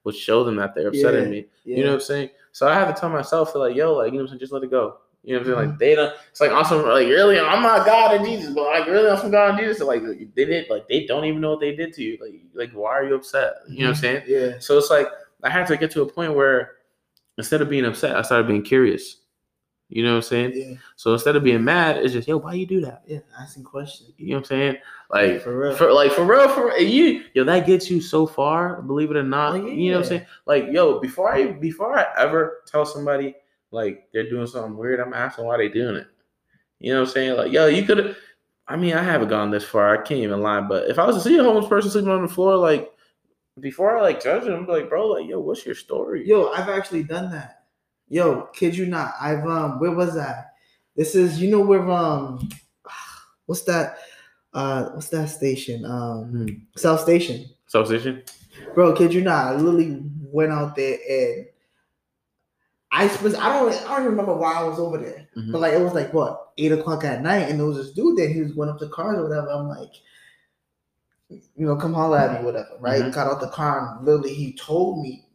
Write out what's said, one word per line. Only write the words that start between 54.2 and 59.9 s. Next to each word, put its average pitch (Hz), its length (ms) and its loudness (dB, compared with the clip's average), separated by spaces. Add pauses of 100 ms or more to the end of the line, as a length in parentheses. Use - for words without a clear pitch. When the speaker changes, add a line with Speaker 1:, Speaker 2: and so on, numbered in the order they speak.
Speaker 2:
uh, 135 380 -4
what's 156 180 -14
that 156 220 -4
station? 127 540 -6
Um, 117 460 -8
Speaker 1:
Hmm. 117 160 -4 (300)
Speaker 2:
South 160 240 2
Station. 170 460 0 (200)
Speaker 1:
South 110 200 0
Station? 123 360 -4 (520)
Speaker 2:
Bro, 170 200 6
kid 170 200 4
you 180 80 2
not. 156 320 0
I - 20 -2
literally 160 440 2 (200)